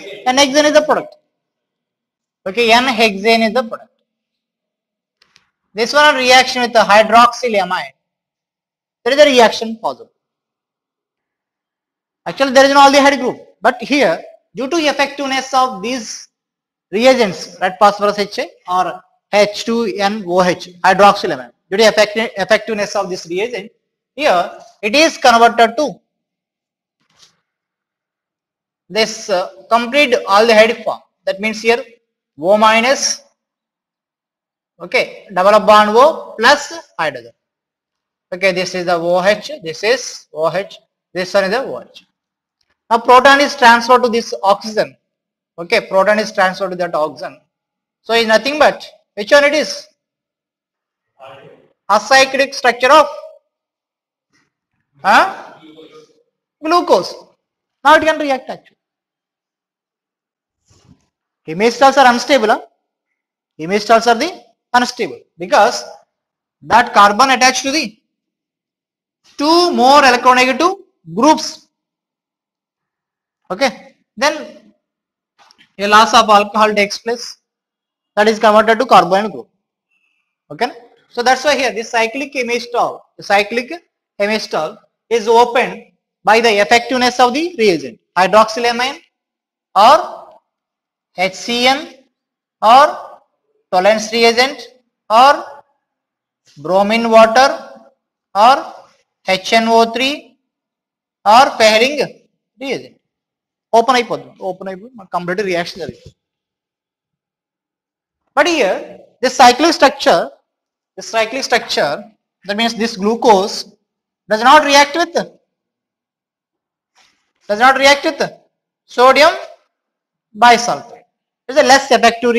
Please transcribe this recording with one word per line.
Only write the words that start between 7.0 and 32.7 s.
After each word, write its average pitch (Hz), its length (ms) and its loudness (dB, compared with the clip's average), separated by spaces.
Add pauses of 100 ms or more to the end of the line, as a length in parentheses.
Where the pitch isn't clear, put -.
There 240 100 0
is 285 60 0
a 294 60 6
reaction 226 520 0
possible. 131 360 -12 (2000)
Actually, 262 260 -2
there 269 140 6
is 277 60 2
an 277 60 2
aldehyde 277 420 4
group, 220 180 -6 (240)
but 247 200 -2
here, 226 420 -2 (320)
due 247 140 -8
to 339 80 -4
effectiveness 277 760 -6
of 254 300 -2
these 240 460 -12 (600)
reagents, 233 680 0
red 196 200 -4
phosphorus 202 400 0
H 202 200 -8
A 294 80 -8 (200)
or 180 340 -4 (300)
H 208 340 0
two 226 320 -4
N 202 300 -4
O 180 160 0
H, 170 260 -4 (140)
hydroxylamine. 185 680 2 (180)
Due 196 80 -6
to 226 60 2
effecti-, 214 540 0
effectiveness 208 580 -4
of 190 140 -6
this 180 180 -12
reagent, 208 440 -10 (440)
here 233 360 -2 (300)
it 214 140 -4
is 311 220 2
converted 233 600 2
to 196 220 -6 (3000)
this, 208 400 -6
uh, 190 200 -4 (200)
complete 240 440 0 (140)
aldehyde 220 560 2
form. 131 160 -8 (260)
That 190 140 -6
means 214 220 -8
here 226 220 -2 (560)
O 185 180 0
minus, 226 640 0 (1600)